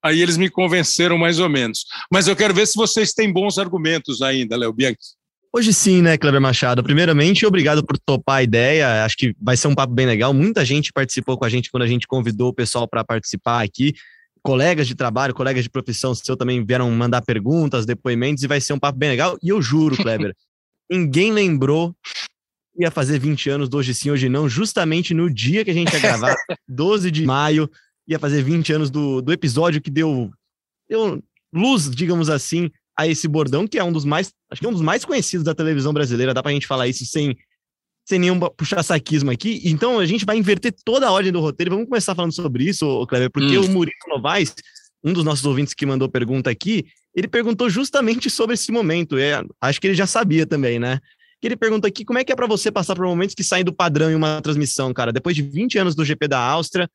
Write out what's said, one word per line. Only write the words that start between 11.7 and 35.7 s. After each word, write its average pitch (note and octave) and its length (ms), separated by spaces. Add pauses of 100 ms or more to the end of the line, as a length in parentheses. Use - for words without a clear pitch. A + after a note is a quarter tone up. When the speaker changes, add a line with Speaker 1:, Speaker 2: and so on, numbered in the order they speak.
Speaker 2:
quando B2 120
a A#2 40
gente A#2+ 200
convidou A#2+ 420
o B2 60
pessoal A#2 340
pra A2+ 160
participar A#2 580
aqui. C3+ 300 (500)
Colegas C#3 460
de B2 60
trabalho, B2 400
colegas B2+ 280
de A2+ 60
profissão B2+ 460
seu B2+ 240
também B2 260
vieram B2 260
mandar A#2+ 300
perguntas, B2+ 640
depoimentos, B2 580
e C#3+ 40
vai C#3 160
ser - 100
um C#3+ 60
papo C#3+ 200
bem D3 120
legal. D3+ 320
E E3+ 80
eu G#3 100
juro, D3 340
Kleber, G#2 400 (260)
<laughs> - 300
ninguém F3+ 420
lembrou E3+ 640 (800)
que F3 100
ia E3 60
fazer C#3+ 280
vinte C#3 320
anos C#3+ 180
do B2+ 80
Hoje B2+ 160
Sim, C#3 180
Hoje C3 200
Não, C#3+ 180
justamente E3 640
no E3+ 160
dia C#3+ 380
que G3 40
a E3+ 40
gente E3+ 180
ia D#3 80
gravar, A#2+ 340 (180)
<laughs> - 140
doze F3+ 440
de D#3 160
maio, D3+ 440 (380)
ia D#3 100
fazer D3 240
vinte D#3 300
anos D3+ 180
do, C#3 300
do C#3 140
episódio D3+ 480
que - 80
deu, C3+ 400 (580)
deu G#3+ 340 (300)
luz, F#3 380
digamos D#3+ 400
assim, E3 400 (240)
a D#3 120
esse D#3+ 200
bordão, D3+ 400
que C4+ 120
é G3 60
um F3 60
dos D#3+ 140
mais, D#3 280 (180)
acho - 100
que F#3 60
é - 20
um A#3+ 40
dos F3 100
mais F#3 200
conhecidos F3+ 420
da D#3+ 100
televisão D3+ 400